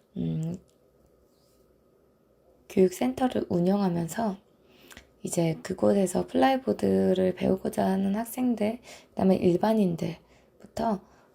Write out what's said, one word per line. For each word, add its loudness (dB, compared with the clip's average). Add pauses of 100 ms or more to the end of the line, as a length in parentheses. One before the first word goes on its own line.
(180)
음, -4 (2250)
교육센터를 0
운영하면서 -2 (880)
이제 0
그곳에서 0
플라이보드를 2
배우고자 -2
하는 0
학생들, -2 (300)
그다음에 2
일반인들부터 -2 (340)